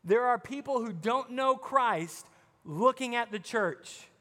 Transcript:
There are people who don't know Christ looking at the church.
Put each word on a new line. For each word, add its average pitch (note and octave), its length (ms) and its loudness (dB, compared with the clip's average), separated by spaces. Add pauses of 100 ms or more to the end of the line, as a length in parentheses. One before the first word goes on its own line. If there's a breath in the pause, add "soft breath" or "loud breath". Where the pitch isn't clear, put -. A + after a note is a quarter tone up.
There A3+ 220 4
are B3 120 4
people C4+ 480 -4
who A3 80 -6
don't A#3 380 -2
know C4 240 2
Christ A3+ 720 0 (360 soft breath)
looking A#3+ 520 2
at A#3 160 -2
the G#3 80 -6
church. - 680 -4 (140)